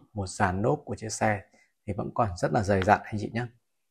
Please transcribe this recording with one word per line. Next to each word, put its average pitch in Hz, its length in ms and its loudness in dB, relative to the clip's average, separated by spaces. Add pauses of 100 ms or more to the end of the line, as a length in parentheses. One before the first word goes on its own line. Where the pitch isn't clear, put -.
(120)
một 98 140 -4
dàn 95 360 0
nốp 147 220 2
của - 120 -6
chiếc 110 160 -8
xe 107 300 0 (440)
thì - 60 -4
vẫn - 220 -4
còn 117 220 2
rất 147 160 0
là 123 100 2
dày 95 200 2
dặn 101 220 6
anh 110 140 -8
chị - 160 -6
nhé. 117 120 -2 (440)